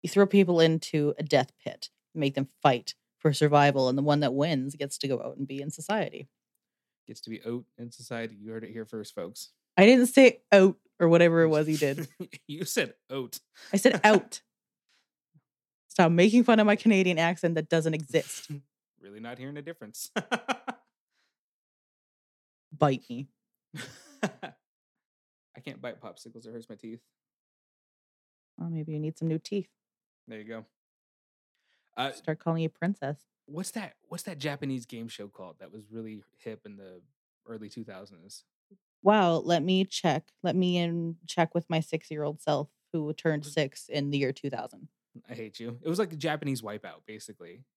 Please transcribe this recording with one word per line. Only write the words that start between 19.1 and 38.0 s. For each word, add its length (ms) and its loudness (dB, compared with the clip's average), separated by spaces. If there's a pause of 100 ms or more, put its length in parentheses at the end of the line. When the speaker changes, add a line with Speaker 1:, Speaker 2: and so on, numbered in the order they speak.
Speaker 2:
not 180 -14
hearing 180 -12
a 60 -14
difference. 520 -14
<laughs> 60 -2 (2500)
Speaker 1:
Bite 380 0
me. 180 -12 (460)
Speaker 2:
<laughs> 480 -14
I 1400 -16
can't 160 -16
bite 200 -12
popsicles. 460 -20
It 60 -16
hurts 160 -16
my 80 -16
teeth. 240 -18 (1600)
Speaker 1:
Well, 140 -10
maybe 220 -8
you 60 -8
need 200 -8
some 100 -4
new 100 -2
teeth. 300 -8 (600)
Speaker 2:
There 100 -16
you 60 -16
go. 200 -14 (1300)
Uh, 160 -6
Speaker 1:
Start 260 -8
calling 240 -4
you 60 -4
princess. 500 -6 (280)
Speaker 2:
what's 260 -12
that, 220 -12 (140)
what's 160 -12
that 140 -12
Japanese 480 -8
game 220 -14
show 200 -16
called 300 -20
that 140 -20
was 180 -20
really 320 -14 (160)
hip 260 -16
in 120 -20
the 240 -20 (460)
early 220 -14
two 160 -14
thousands? 600 -20 (580)